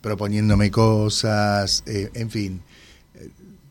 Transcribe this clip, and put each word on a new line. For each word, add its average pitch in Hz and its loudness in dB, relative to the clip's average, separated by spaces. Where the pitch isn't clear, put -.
proponiéndome 104 2
cosas, 107 2
eh, 101 -6
en 117 -6
fin. 98 -6
Eh, - -18